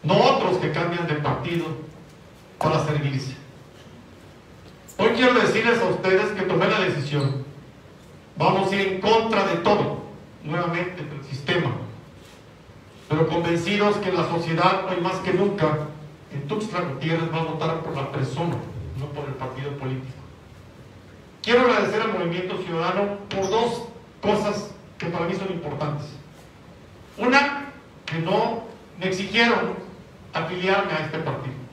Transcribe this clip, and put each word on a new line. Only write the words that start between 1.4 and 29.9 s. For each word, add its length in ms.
para 260
servirse. 520
Hoy 160
quiero 200
decirles 460
a 60
ustedes 460
que 100
tomé 240
la 140
decisión. 640
Vamos 360
a 40
ir 120
en 120
contra 460
de 120
todo, 400
nuevamente, 600
del 200
sistema. 460
Pero 200
convencidos 720
que 140
la 160
sociedad, 640
hoy 100
más 200
que 120
nunca, 460
en 160
Tuxtla 320
Gutiérrez 520
va 80
a 40
votar 380
por 120
la 180
persona, 440
no 160
por 120
el 80
partido 440
político. 340
Quiero 180
agradecer 420
al 100
Movimiento 460
Ciudadano 600
por 200
dos 400
cosas 540
que 80
para 200
mí 80
son 180
importantes. 560
Una, 560
que 140
no 460
me 80
exigieron 680